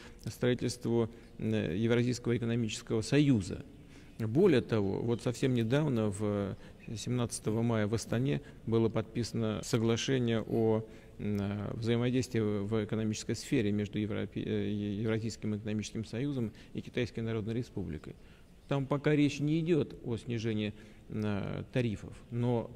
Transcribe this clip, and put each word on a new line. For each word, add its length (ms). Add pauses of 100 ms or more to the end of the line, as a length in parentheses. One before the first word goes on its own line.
(260)
строительству, 840 (300)
м, 360
Евразийского 640
экономического 640
союза. 640 (540)
Более 420
того, 400
вот 220
совсем 320
недавно, 560
в, 460 (380)
семнадцатого 680
мая 240
в 80
Астане 480 (240)
было 240
подписано 720
соглашение 840
о, 380 (340)
м, 220 (320)
взаимодействии 680
в 440
экономической 500
сфере 380
между 260
Европе-, 460
э, 260
Евразийским 840
экономическим 480
союзом 480 (220)
и 80
Китайской 380
Народной 340
Республикой. 640 (520)
Там 180
пока 300
речь 240
не 200
идет 440
о 120
снижении, 580 (360)
м, 640
тарифов, 420 (160)
но 460